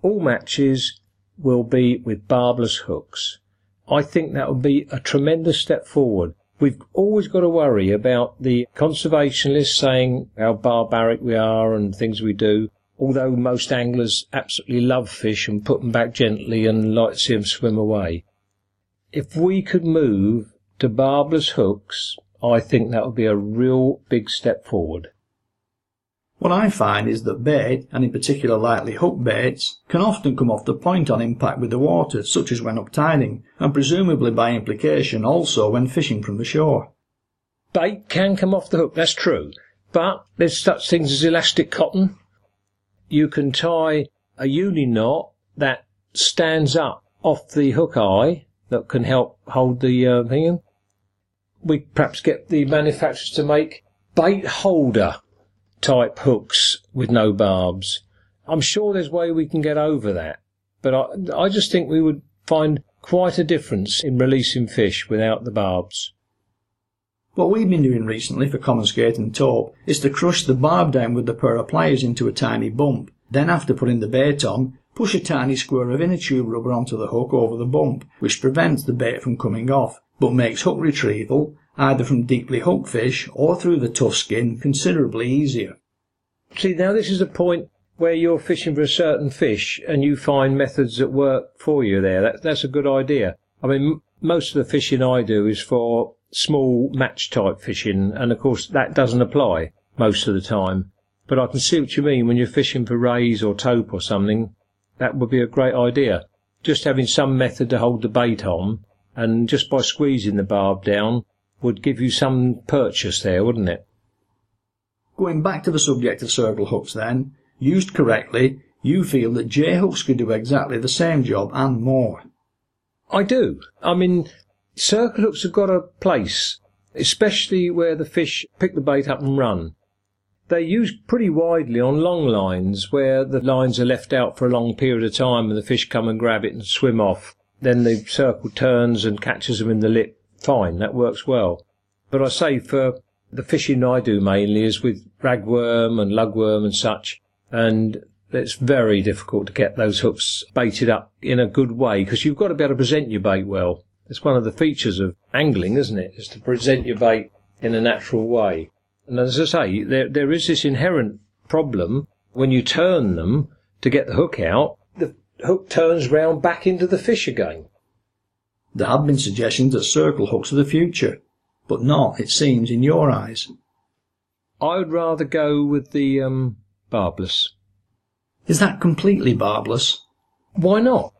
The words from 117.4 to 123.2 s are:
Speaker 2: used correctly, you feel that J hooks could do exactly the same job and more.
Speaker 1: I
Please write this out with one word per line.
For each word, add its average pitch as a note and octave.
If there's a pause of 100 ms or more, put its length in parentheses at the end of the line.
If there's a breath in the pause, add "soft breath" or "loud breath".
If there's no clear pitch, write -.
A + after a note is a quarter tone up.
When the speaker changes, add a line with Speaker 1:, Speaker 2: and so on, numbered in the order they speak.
Speaker 2:
used F3+
correctly, B2 (200 loud breath)
you F3
feel A#2
that A#2+
J D#3+
hooks F#3
could C3
do A2+
exactly A#2
the B2
same D#3+
job G#2+
and C3+
more. A#2+ (880)
Speaker 1:
I G3